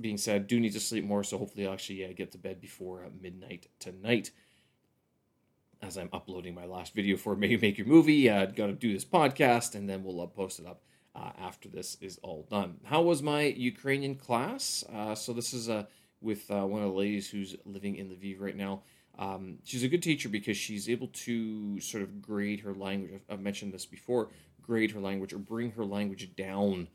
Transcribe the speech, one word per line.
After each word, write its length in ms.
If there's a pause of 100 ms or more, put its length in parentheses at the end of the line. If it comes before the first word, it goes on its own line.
being 160
said, 300
do 120
need 140
to 60
sleep 260
more, 180
so 140
hopefully 300
I'll 60
actually, 300
uh, 100
get 180
to 80
bed 200
before, 460
uh, 40 (120)
midnight 460 (120)
tonight. 520 (1500)
As 160
I'm 140
uploading 440
my 100
last 300
video 200
for 200
Maybe 220
Make 200
Your 80
Movie, 420
uh, 200
gotta 260
do 180
this 140
podcast, 680
and 120
then 160
we'll, 160
uh, 60
post 340
it 60
up, 160 (340)
uh, 240
after 300
this 320
is 220
all 260
done. 360
How 180
was 180
my 220
Ukrainian 720
class? 760
Uh, 220
so 180
this 220
is, 160
uh, 160 (360)
with, 280
uh, 160
one 160
of 80
the 60
ladies 340
who's 260 (100)
living 320
in 120
Lviv 320
right 160
now. 240 (380)
Um, 440
she's 200
a 40
good 140
teacher 260
because 300
she's 320
able 180
to 720
sort 220
of 200
grade 400
her 120
language. 400
I've, 220
I've 60
mentioned 320
this 120
before, 440 (320)
grade 300
her 80
language 340
or 40
bring 340
her 140
language 500
down 600